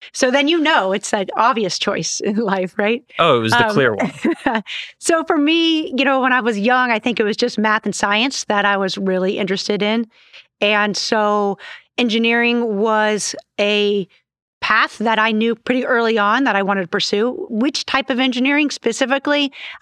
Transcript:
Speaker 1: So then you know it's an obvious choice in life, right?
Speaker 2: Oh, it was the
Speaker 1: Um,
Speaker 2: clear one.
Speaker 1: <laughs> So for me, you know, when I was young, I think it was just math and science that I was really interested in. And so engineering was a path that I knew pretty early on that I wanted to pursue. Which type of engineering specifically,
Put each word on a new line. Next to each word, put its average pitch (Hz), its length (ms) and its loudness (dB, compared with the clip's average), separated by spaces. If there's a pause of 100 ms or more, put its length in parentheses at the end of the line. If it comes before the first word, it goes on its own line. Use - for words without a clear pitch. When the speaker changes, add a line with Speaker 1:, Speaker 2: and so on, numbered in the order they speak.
(140)
Speaker 1:
So 254 180 0
then 277 160 2
you 330 120 2
know 285 340 0
it's 202 200 -4
an 202 140 -2 (100)
obvious 220 420 0
choice - 400 -4
in 208 180 -2
life, 196 400 -2
right? 214 280 0 (140)
Speaker 2:
Oh, 160 180 4
it 117 40 0
was 110 100 0
the 240 160 4
Speaker 1:
Um, 208 60 -2
Speaker 2:
clear 127 220 4
one. 196 160 -2 (340)
Speaker 1:
<laughs> 220 180 -2 (340)
So 330 280 0
for 339 120 0
me, 320 580 2
you 262 80 2
know, 269 160 2
when 254 140 2
I 254 80 2
was 220 160 0
young, 247 320 2
I 226 80 2
think 214 220 -2
it 226 40 0
was 214 140 -2
just 240 220 -2
math 214 260 0
and 202 100 -2
science 220 500 0
that 202 200 0
I 202 120 2
was 190 200 -2
really 190 400 0
interested 196 460 -2
in. 220 260 0 (500)
And 208 380 0
so 208 600 0 (400)
engineering 233 800 0
was 214 560 0 (240)
a 208 480 0 (520)
path 240 400 0
that 220 200 0
I 220 140 2
knew 226 220 0
pretty 247 300 -2
early 226 320 2
on 214 280 2
that 220 100 2
I 196 80 0
wanted 196 180 0
to 175 60 -6
pursue. 208 640 -2
Which 233 360 -2
type 269 240 -2
of 247 100 -2
engineering 262 520 0
specifically, 277 800 -2 (300)